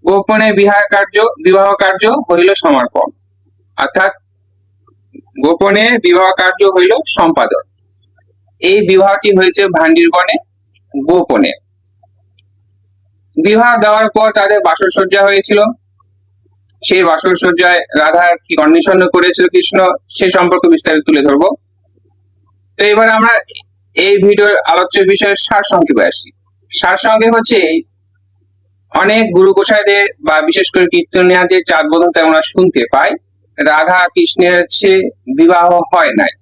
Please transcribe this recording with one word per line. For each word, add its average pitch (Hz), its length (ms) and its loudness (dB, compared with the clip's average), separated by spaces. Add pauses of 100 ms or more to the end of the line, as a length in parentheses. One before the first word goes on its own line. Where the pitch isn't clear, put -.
গোপনে 202 440 0 (120)
বিবাহ 202 220 2 (120)
কার্য, 202 220 -2 (300)
বিবাহ 196 220 4 (140)
কার্য 190 220 -2 (240)
হইল 175 220 2 (140)
সমর্পণ, 175 440 -2 (720)
অর্থাৎ 185 340 -2 (1300)
গোপনে 196 420 0 (200)
বিবাহ 185 240 2 (100)
কার্য 185 220 -2 (140)
হইল 185 160 2 (260)
সম্পাদন। 160 460 -2 (1000)
এই 190 160 2 (120)
বিবাহটি 196 480 2
হয়েছে 185 260 0 (120)
ভান্ডির 330 400 2
বনে - 200 0 (580)
গোপনে। 135 600 -2 (1800)
বিবাহ 220 340 2 (120)
দেওয়ার 214 320 0
পর 220 120 2 (100)
তাদের 202 300 0
বাসরসজ্জা 185 600 0
হয়েছিল। 196 320 0 (1200)
সেই 370 260 0
বাসরসজ্জায় 175 720 0 (200)
রাধার 175 320 2 (120)
কি 165 160 -8
কন্ডিশন 165 360 2 (180)
করেছিল 180 380 0
কৃষ্ণ, 185 260 0 (360)
সে 196 100 -2 (120)
সম্পর্কে 175 360 0
বিস্তারিত 156 340 0
তুলে 143 200 0
ধরবো। 143 200 0 (1300)
তো - 20 0 (120)
এবার 226 140 2 (100)
আমরা 220 160 2 (640)
এই 196 180 0 (120)
ভিডিওর 208 300 2 (160)
আলোচ্য 180 260 -2 (140)
বিষয়ের 202 340 0
সারসংক্ষেপে 175 640 0
আসছি। - 200 -10 (420)
সারসংক্ষেপ 220 680 0
হচ্ছে 226 200 0 (140)
এই, 330 60 -2 (1120)
অনেক 208 320 0 (120)
গুরু 190 220 4
গোসাইদের 202 480 0 (220)
বা 156 80 0 (140)
বিশেষ 190 240 -2
করে 180 200 2
কীর্তনিয়াদের 180 760 0
চাঁদ 160 220 0
বোধন 170 240 2
তেমন 160 180 2 (180)
শুনতে 151 300 0 (120)
পাই, 151 180 0 (460)
রাধা 156 420 0 (140)
কৃষ্ণের 175 460 0
হচ্ছে 190 320 -2 (480)
বিবাহ 175 280 4 (240)
হয় 156 280 0
নাই। 85 220 -2